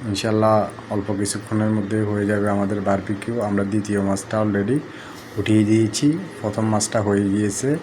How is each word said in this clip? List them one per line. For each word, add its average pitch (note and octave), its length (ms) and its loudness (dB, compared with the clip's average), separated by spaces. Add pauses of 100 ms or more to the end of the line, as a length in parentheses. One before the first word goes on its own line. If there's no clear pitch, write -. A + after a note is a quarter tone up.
ইনশাল্লাহ, G#2+ 460 2 (380)
অল্প G2+ 140 -4 (120)
কিছুক্ষণের G#2+ 580 -2
মধ্যে G#2 200 -2 (120)
হয়ে G#2 160 0
যাবে G#2 240 2
আমাদের G2+ 320 0
বারবিকিউ। G2 600 -2
আমরা G2+ 220 0
দ্বিতীয় G2+ 380 0
মাছটা G2 400 -2
already G#2 360 0 (600)
উঠিয়ে G#2+ 260 4
দিয়েছি, A2 440 4 (340)
প্রথম A2 320 0
মাছটা G#2+ 340 0
হয়ে G2+ 260 2
গিয়েছে G#2 360 0 (140)